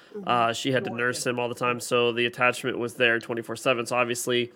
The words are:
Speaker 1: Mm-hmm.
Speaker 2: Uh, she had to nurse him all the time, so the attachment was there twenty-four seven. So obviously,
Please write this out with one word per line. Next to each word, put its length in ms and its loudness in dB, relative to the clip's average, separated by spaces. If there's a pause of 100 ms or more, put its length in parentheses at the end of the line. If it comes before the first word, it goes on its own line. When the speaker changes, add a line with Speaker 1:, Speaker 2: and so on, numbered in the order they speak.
(140)
Speaker 1:
Mm-hmm. 140 -10
Speaker 2:
Uh, 240 4
she 200 -2
had 120 2
to 60 -6
nurse 360 -2
him 140 0
all 80 0
the 60 -8
time, 260 -2
so 320 2
the 140 2
attachment 520 0
was 140 -4
there 260 4
twenty-four 380 -6
seven. 300 0
So 100 -2
obviously, 600 0